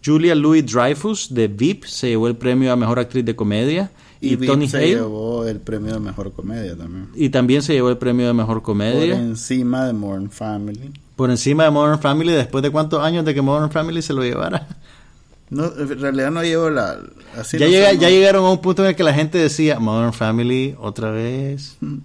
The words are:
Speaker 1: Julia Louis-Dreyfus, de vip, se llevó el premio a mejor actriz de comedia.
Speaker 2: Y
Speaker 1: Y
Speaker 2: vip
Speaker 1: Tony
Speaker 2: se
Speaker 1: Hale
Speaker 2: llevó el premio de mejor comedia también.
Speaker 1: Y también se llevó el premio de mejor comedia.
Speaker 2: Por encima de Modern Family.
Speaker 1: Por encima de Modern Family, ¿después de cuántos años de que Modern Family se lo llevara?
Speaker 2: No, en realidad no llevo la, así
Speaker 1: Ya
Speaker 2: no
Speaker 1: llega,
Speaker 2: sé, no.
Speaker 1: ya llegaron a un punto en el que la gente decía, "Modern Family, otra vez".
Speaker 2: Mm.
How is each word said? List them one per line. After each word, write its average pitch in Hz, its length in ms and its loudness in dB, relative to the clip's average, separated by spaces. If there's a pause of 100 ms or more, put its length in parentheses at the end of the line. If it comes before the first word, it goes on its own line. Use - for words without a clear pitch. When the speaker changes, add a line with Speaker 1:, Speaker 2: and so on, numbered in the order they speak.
Speaker 1:
Julia 156 300 4
Louis-Dreyfus, 147 1000 2
de 113 140 2
vip, 123 360 -2
se - 240 -6
llevó 113 200 0
el 117 80 -2
premio 127 360 2
a 123 40 2
mejor 120 220 0
actriz 123 260 -2
de 110 120 -4
comedia. 127 540 -2 (320)
Speaker 2:
Y 135 100 0
Speaker 1:
Y - 40 2
Speaker 2:
vip 131 140 -2
Speaker 1:
Tony 139 180 2
Speaker 2:
se - 100 -4
Speaker 1:
Hale 151 100 2
Speaker 2:
llevó 113 580 -2
el 107 140 -6
premio 107 340 -6
de 110 60 -6
mejor 98 320 -8
comedia 98 440 -8
también. 85 380 -14
Speaker 1:
Y 143 140 0
también 127 340 2
se 151 120 0
llevó 123 160 4
el 123 80 -2
premio 123 280 0
de 120 60 0
mejor 113 300 0
comedia. 117 520 0
Speaker 2:
Por 120 100 -2
encima 123 600 -2
de 123 60 -2
Modern 101 380 -6
Family. 107 600 -8 (260)
Speaker 1:
Por 127 140 0
encima 139 340 2
de 151 60 6
Modern 147 300 2
Family, 156 320 0
¿después 135 300 0
de 143 80 0
cuántos 151 320 -2
años 165 240 0
de 151 80 0
que 139 80 0
Modern 147 280 0
Family 165 300 -4
se 156 140 -6
lo 131 80 -2
llevara? 147 440 -4 (840)
Speaker 2:
No, 143 160 -4
en 139 340 -6
realidad 135 300 -2
no 165 140 -4
llevo 165 260 0
la, 98 280 -2 (380)
así - 220 -6
Speaker 1:
Ya 147 80 4
Speaker 2:
no 175 60 6
Speaker 1:
llega, 196 180 8
Speaker 2:
sé, 190 60 6
no. 156 60 2
Speaker 1:
ya 175 80 6
llegaron 190 340 6
a 185 60 6
un 185 100 2
punto 185 240 0
en 190 60 4
el 170 60 -2
que 190 60 0
la 151 100 4
gente 156 240 0
decía, 151 440 2
"Modern 113 320 0
Family, 123 680 -2
otra 110 320 -6
vez". 135 680 -6
Speaker 2:
Mm. 147 240 -8